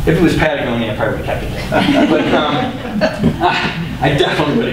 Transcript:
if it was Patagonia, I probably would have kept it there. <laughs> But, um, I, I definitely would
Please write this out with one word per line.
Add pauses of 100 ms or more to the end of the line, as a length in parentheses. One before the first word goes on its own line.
if
it
was
Patagonia,
I
probably
would
have
kept
it
there.
<laughs>
But,
um, (840)
I,
I
definitely
would